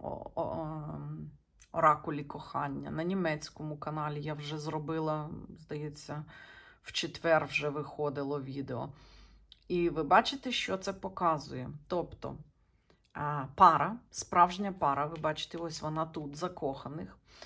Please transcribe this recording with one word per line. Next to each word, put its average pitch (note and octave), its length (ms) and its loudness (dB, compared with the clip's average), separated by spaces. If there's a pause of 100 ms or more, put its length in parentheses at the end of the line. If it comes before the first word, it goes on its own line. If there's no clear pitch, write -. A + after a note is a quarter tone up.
о-, - 320 -8
о-, E3 280 -2
ем, D3+ 680 -8 (420)
оракулі D3+ 520 4
кохання. C#3+ 680 -6
На D3+ 120 -2
німецькому D#3 720 -2
каналі D3+ 460 -4
я D3+ 120 -4
вже D3 240 -6
зробила, D#3 720 -2 (280)
здається, D3+ 680 -8 (580)
в - 100 -14
четвер D#3 520 4
вже C#3+ 240 0
виходило C#3+ 720 -2
відео. C3+ 500 -6 (800)
І F3 200 4
ви D3+ 120 0
бачите, A#3 500 4
що - 240 -2
це F#3+ 160 -4
показує. D#3 800 -2 (160)
Тобто D3+ 500 -4 (760)
а, D3 300 -4 (100)
пара, F3 420 10 (140)
справжня F3+ 640 4
пара, C#3+ 340 2
ви E3 100 -6
бачите, D#3 420 -4
ось E3 240 -6
вона D#3 240 -2
тут, D3 300 -8
закоханих, D3+ 840 -6 (280)